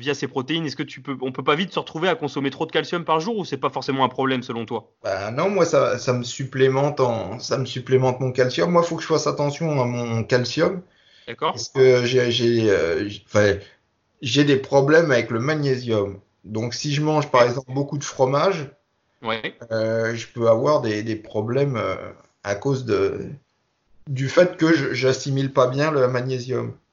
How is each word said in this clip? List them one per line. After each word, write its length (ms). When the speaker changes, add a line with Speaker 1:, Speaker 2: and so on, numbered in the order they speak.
Speaker 1:
via 140
ces 120
protéines ? 380
Est-ce 120
que 60
tu 200
peux, 180
on 120
peut 120
pas 100
vite 200
se 40
retrouver 300
à 60
consommer 340
trop 160
de 80
calcium 320
par 160
jour 160
ou 80
c'est 140
pas 100
forcément 360
un 40
problème 340
selon 220
toi ? 260
Speaker 2:
Bah 260
non, 200
moi 160
ça, 320
ça 160
me 80
supplémente 800
en, 400
ça 180
me 80
supplémente 540
mon 120
calcium. 380
Moi, 140
faut 120
que 60
je 60
fasse 180
attention 560
à 20
mon 400
calcium. 560
Speaker 1:
D'accord. 240
Speaker 2:
Parce 160
que 380
j'ai, 240
j'ai, 400
euh, 360
j'-, 200
enfin, 300
j'ai 220
des 120
problèmes 540
avec 200
le 100
magnésium. 800
Donc, 300
si 180
je 80
mange, 300
par 120
Speaker 1:
Ouais. 80
Speaker 2:
exemple, 220
beaucoup 260
de 40
fromage, 680
Speaker 1:
Ouais. 320
Speaker 2:
euh, 460
je 100
peux 220
avoir 320
des, 240
des 100
problèmes, 600
euh, 180
à 140
cause 280
de, 440
du 200
fait 280
que 180
je, 180
j'assimile 600
pas 160
bien 240
le 160
magnésium. 640